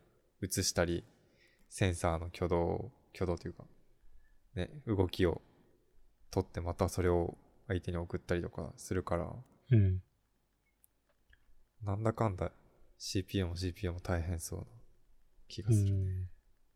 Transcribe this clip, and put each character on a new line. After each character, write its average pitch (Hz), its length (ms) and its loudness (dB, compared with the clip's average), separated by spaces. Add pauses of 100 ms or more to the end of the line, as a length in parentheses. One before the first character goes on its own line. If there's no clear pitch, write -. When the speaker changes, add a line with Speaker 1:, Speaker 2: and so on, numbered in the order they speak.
(400)
Speaker 1:
移 98 220 -2
し - 100 0
た 87 120 2
り、 85 200 -2 (640)
セ - 200 0
ン 87 60 2
サ 85 200 0
ー 80 40 -2
の 85 80 -6
挙 85 220 -4
動 85 140 4
を、 90 300 -2 (200)
挙 92 140 -2
動 87 100 0
と - 100 -10
い 87 40 -6
う - 20 -14
か、 - 120 -18 (880)
ね、 90 160 -4 (160)
動 98 220 4
き - 180 2
を - 160 2 (880)
取 92 140 0
っ - 40 -10
て - 120 -6
ま 87 140 -4
た 92 140 2
そ 92 140 0
れ 90 80 6
を 87 260 2 (320)
相 90 120 0
手 - 100 -6
に 85 80 -2
送 87 180 -6
っ - 40 -4
た - 140 -2
り 87 80 0
と 85 60 -6
か - 280 -10
す - 180 -8
る 90 80 0
か 87 160 0
ら、 85 120 -4 (400)
Speaker 2:
う 123 60 10
ん。 92 260 6 (1800)
Speaker 1:
な 101 100 0
ん 107 80 -4
だ 113 120 2
か 113 140 0
ん 95 80 -2
だ 92 140 -2 (460)
シ - 240 -2
ー 92 60 -6
ピ - 100 -4
ー 98 40 4
ユ 92 40 4
ー 85 40 -2
も 87 80 -6
シ 90 120 -2
ー 85 60 -6
ピ - 80 -10
ー - 20 -6
ユ 90 60 0
ー - 20 -6
も 87 80 -6
大 87 220 0
変 85 180 -2
そ - 160 -8
う 92 40 -6
な - 60 -12 (800)
気 - 160 -10
が 107 80 0
す 104 140 6
る - 0 -
ね。 98 80 2
Speaker 2:
う - 20 2
ん。 92 360 -2 (460)